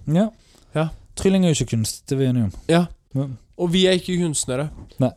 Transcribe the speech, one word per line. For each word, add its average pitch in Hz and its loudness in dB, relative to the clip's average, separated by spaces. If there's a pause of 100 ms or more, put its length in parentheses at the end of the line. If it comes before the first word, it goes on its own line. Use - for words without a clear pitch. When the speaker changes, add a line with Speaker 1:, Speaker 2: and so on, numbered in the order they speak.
Speaker 1:
Ja. 170 2 (480)
Speaker 2:
Ja. 156 -2 (260)
Speaker 1:
Trylling 190 4
er 160 4
jo 127 0
ikke - -6
kunst, 110 -2
det 135 -2
er 135 0
vi 135 2
enige 123 2
om. 95 -2 (160)
Speaker 2:
Ja. 170 4 (300)
Speaker 1:
Ja. 135 -2 (280)
Speaker 2:
Og 175 -2
vi 185 4
er 185 4
ikke 175 -4
kunstnere. 147 -2 (300)
Speaker 1:
Nei. 127 2